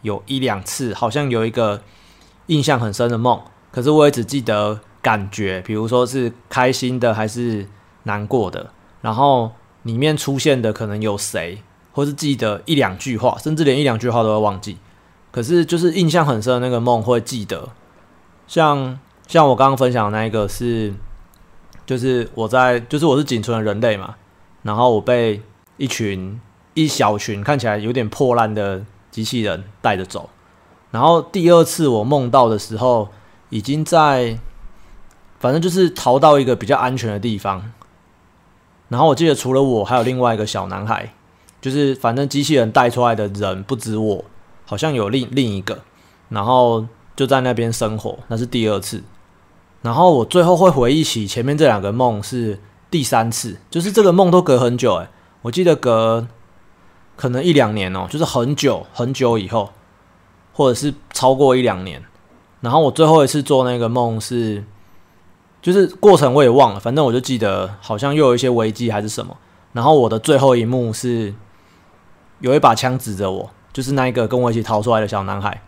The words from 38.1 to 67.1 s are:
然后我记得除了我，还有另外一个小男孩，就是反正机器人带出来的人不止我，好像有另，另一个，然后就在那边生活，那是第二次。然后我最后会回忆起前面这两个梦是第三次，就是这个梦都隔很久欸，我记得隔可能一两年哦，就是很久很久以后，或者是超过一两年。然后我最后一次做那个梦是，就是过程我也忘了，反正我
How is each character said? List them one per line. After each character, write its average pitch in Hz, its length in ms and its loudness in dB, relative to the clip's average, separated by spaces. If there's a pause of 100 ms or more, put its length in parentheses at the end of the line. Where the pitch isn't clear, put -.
然 120 120 -2
后 151 60 4
我 147 80 4
记 165 140 2
得 143 60 4
除 131 180 -4
了 135 100 4
我， 120 220 0
还 127 120 -2
有 120 60 2
另 127 160 -2
外 120 160 2
一 - 20 -6
个 104 80 -4
小 98 220 -6
男 95 180 -8
孩， 110 280 -6 (480)
就 135 100 -6
是 139 240 0
反 120 220 -2
正 139 120 -2
机 143 140 -2
器 147 120 0
人 113 180 2
带 123 180 4
出 120 160 -2
来 117 80 2
的 104 140 -4
人 98 340 -6
不 127 140 -6
止 110 200 -6
我， 107 280 -4 (400)
好 104 120 -10
像 156 160 -2
有 107 160 -2
另， 120 220 -2
另 123 260 -2
一 95 60 -6
个， 101 180 -10 (480)
然 101 160 -6
后 117 420 2 (280)
就 135 120 -2
在 131 140 2
那 127 140 0
边 117 180 -2
生 110 240 -4
活， 107 220 -10 (100)
那 113 80 -6
是 120 100 -4
第 117 220 0
二 101 120 0
次。 95 220 -10 (800)
然 117 120 -4
后 170 200 6
我 117 100 2
最 175 180 2
后 175 140 6
会 185 140 6
回 127 220 2
忆 156 100 2
起 110 240 -4
前 117 180 -6
面 143 120 -2
这 151 100 4
两 107 140 2
个 101 120 -4
梦 113 300 0
是 110 380 -6 (300)
第 160 120 -2
三 117 280 0
次， 113 280 -8 (120)
就 170 100 -4
是 196 100 -4
这 208 120 4
个 185 100 6
梦 185 180 6
都 180 120 6
隔 131 160 4
很 123 180 0
久 120 180 2
欸， 87 140 -6 (340)
我 117 80 -8
记 170 120 -2
得 170 140 4
隔 113 500 0 (920)
可 131 80 -4
能 123 160 -4
一 175 80 4
两 120 220 4
年 95 200 -4
哦， 95 140 -6
就 151 100 -10
是 165 60 0
很 135 320 -2
久 117 380 -2
很 120 180 -4
久 120 240 0
以 98 100 -4
后， 101 240 -4 (840)
或 135 160 4
者 120 40 2
是 139 200 -4 (180)
超 131 220 2
过 131 200 4
一 127 60 2
两 98 240 -2
年。 78 180 -14 (600)
然 117 100 -4
后 156 80 4
我 143 100 4
最 160 140 2
后 156 180 8
一 135 40 4
次 143 160 -2
做 131 280 2
那 123 60 -2
个 117 140 -2
梦 117 280 -2
是， 107 460 -4 (960)
就 175 100 -2
是 190 160 6 (100)
过 - 200 8
程 127 160 4
我 143 100 6
也 127 60 8
忘 123 240 6
了， 98 80 -10
反 120 160 -2
正 151 80 4
我 120 80 2